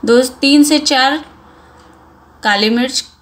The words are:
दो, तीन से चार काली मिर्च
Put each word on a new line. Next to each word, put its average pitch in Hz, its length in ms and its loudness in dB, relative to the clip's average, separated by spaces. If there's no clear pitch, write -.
दो, 240 160 4
तीन 277 420 2
से 302 160 2
चार 285 440 -2
काली 208 280 0
मिर्च 247 320 -4